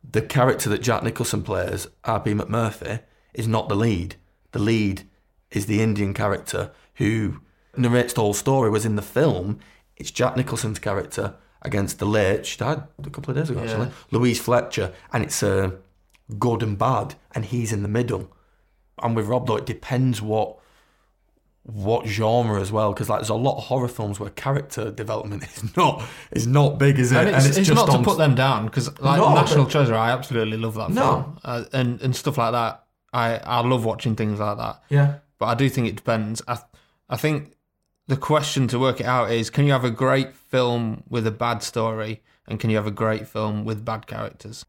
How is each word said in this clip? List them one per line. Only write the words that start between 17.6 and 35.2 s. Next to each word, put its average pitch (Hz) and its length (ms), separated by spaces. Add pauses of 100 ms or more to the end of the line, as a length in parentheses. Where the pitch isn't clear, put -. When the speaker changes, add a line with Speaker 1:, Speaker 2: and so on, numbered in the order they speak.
Speaker 1:
in 101 100
the 101 60
middle. 104 440 (680)
And 117 120
with 107 120
Rob, 127 200
though, 110 100
it 139 100
depends 123 540
what, 107 360 (1040)
what 110 440
genre 110 540
as 101 120
well, 107 200
'cause, 101 160
like, 107 120
there's 107 80
a 107 60
lot 123 240
of - 60
horror 127 240
films 104 300
where 104 120
character 139 600
development 104 540
<laughs> - 120
is - 200
not, 170 260 (300)
is 113 140
not 139 320
big, 143 200
is 123 140
it? - 60
Speaker 2:
And 185 100
it's, 190 100
Speaker 1:
And 135 80
it's 143 120
Speaker 2:
it's 190 100
Speaker 1:
just 226 80
Speaker 2:
not 214 140
Speaker 1:
on - 120
Speaker 2:
to - 20
put 175 140
them 147 160
down, 117 360
'cause, 123 180 (120)
like, 139 200
Speaker 1:
No, - 140
Speaker 2:
National 147 300
Speaker 1:
but - 80
Speaker 2:
Treasure, 131 220
I 113 160
absolutely 117 460
love 113 180
that - 160
Speaker 1:
No. 226 120
Speaker 2:
film. - 420
Uh, 120 280
and, 123 300
and 127 140
stuff 143 220
like 117 140
that. 117 320 (280)
I, 117 240
I 120 240
love 120 240
watching 110 320
things 107 240
like 104 180
that. 110 300
Speaker 1:
Yeah. 143 260 (240)